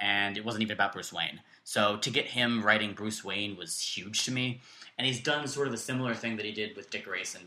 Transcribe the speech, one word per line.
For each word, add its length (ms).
and 360
it 80
wasn't 180
even 120
about 180
Bruce 200
Wayne. 280
So 340
to 120
get 160
him 360
writing 320
Bruce 300
Wayne 320
was 220
huge 460
to 80
me. 280
And 80
he's 140
done 260
sort 220
of 40
a 60
similar 360
thing 220
that 80
he 60
did 260
with 140
Dick 140
Grayson, 420